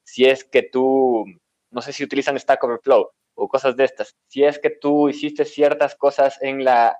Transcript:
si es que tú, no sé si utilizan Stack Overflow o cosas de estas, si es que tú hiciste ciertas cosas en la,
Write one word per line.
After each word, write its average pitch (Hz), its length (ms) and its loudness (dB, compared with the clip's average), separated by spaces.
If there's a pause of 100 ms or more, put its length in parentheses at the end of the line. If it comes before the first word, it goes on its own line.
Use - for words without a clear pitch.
si 127 220 -2
es 131 180 2
que - 200 0
tú, 131 640 0 (460)
no 120 100 -12
sé 143 120 -12
si 143 100 -10
utilizan 135 340 -4
Stack 135 260 -2
Overflow 120 460 0 (240)
o 101 140 -8
cosas 131 300 -2
de 135 80 2
estas, - 300 -6 (120)
si 139 160 -2
es 143 160 2
que 151 120 -2
tú 147 360 0
hiciste 147 380 -4
ciertas 147 500 -2
cosas 139 460 0
en 135 240 -4
la, 120 340 2